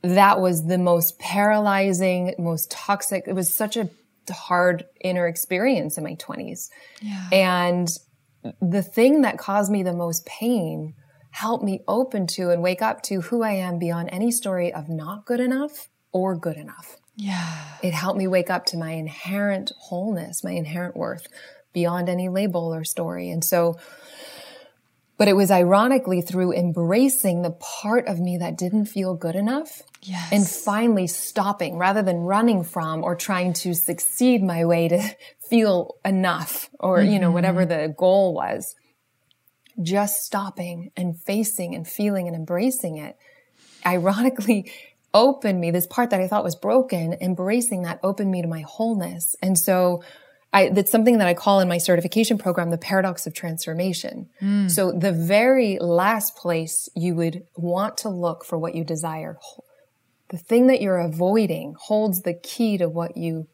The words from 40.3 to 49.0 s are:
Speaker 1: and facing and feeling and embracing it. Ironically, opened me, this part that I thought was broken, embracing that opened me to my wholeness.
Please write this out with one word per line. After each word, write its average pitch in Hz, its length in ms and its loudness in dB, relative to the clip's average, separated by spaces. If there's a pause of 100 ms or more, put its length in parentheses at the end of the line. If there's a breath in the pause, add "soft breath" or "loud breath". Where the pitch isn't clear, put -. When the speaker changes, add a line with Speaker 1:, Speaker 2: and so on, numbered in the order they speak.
Speaker 1:
and 175 220 -4
facing 196 560 -4
and 165 120 -10
feeling 196 400 -2
and 170 80 -6
embracing 175 600 -2
it. 151 180 -14 (720 soft breath)
Ironically, 202 840 2 (420 loud breath)
opened 220 480 4
me, 170 100 0
this 175 160 0
part 240 220 0
that 202 100 2
I 185 80 0
thought 208 160 0
was 170 120 -4
broken, 196 640 0
embracing 185 640 0
that 170 200 -6
opened 196 280 0
me 180 100 -2
to 170 60 -2
my 160 140 -6
wholeness. 180 800 -4